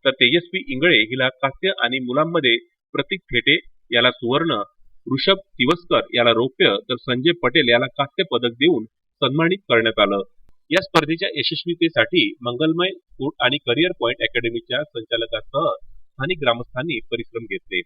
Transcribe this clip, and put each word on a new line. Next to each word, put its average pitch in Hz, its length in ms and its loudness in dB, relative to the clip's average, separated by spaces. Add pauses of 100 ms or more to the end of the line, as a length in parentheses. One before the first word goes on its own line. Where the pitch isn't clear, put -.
तर 135 60 4
तेजस्वी 170 560 0
इंगळे 139 300 2
हिला 127 320 0
कांस्य 139 420 -2 (120)
आणि 123 160 -2
मुलांमध्ये 131 580 0 (340)
प्रतीक 175 280 -6
थेटे 139 400 0 (360)
याला 123 160 4
सुवर्ण, 131 500 -2 (520)
ऋषभ 196 240 0
तिवसकर 160 640 0 (120)
याला 120 180 4
रौप्य, 120 440 2 (140)
तर 127 60 -2
संजय 127 360 0 (120)
पटेल 127 260 2
याला 120 160 4
कांस्य 139 460 -4
पदक 120 200 0
देऊन 120 340 2 (360)
सन्मानित 165 360 2 (120)
करण्यात 113 300 0
आलं. 98 220 2 (520)
या 185 80 4
स्पर्धेच्या 165 480 0
यशस्वीतेसाठी 160 1120 0
मंगलमय 160 460 0
स्पोर्ट - 540 -8
आणि 131 160 0
करिअर 147 420 0
पॉइंट 117 220 -2
अकॅडमीच्या 120 600 -4
संचालकांसह 117 840 -6 (340)
स्थानिक 165 420 -8
ग्रामस्थांनी 123 580 -2 (120)
परिश्रम 117 320 -8
घेतले. 95 420 -8